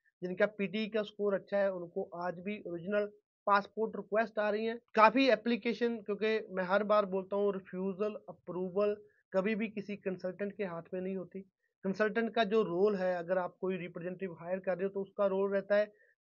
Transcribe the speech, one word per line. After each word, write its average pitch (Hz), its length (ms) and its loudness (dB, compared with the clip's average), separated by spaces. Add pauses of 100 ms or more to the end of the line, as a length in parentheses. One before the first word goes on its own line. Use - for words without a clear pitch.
(220)
जिनका 180 240 2
पीटी 208 420 -2
का 214 160 -2
स्कोर 202 300 -2
अच्छा 190 240 -2
है, 196 140 2
उनको 175 440 -6
आज 175 240 -6
भी 208 280 -8
ओरिजिनल 180 380 -2 (400)
पासपोर्ट 202 500 2
रिक्वेस्ट 214 440 -2
आ 208 100 0
रही 220 160 -2
है। 226 140 -4 (140)
काफ़ी 220 360 8
एप्लीकेशन, 233 680 0
क्योंकि 214 520 -2
मैं 185 140 -2
हर 196 200 2
बार 208 220 4
बोलता 190 300 -4
हूँ, 202 180 2
रिफ्यूजल, 190 640 -4 (100)
अप्रूवल 185 680 -2 (360)
कभी 190 220 2
भी 220 120 -2
किसी 202 280 -8
कंसल्टेंट 185 600 -6
के 214 60 -4
हाथ 170 200 -6 (100)
में 185 80 -4
नहीं 190 160 -4
होती। 185 280 -10 (380)
कंसल्टेंट 214 500 0
का 226 100 2
जो 214 200 2
रोल 185 320 2
है, 185 200 0
अगर 175 220 -2
आप 180 240 -4
कोई 185 160 -2
रिप्रेजेंटेटिव 180 560 -8
हायर 175 260 -4
कर 190 160 -2
रहे 170 80 -4
हो, 196 60 -2
तो 196 120 -4
उसका 196 240 -2
रोल 196 260 2
रहता 196 240 2
है 208 180 2 (280)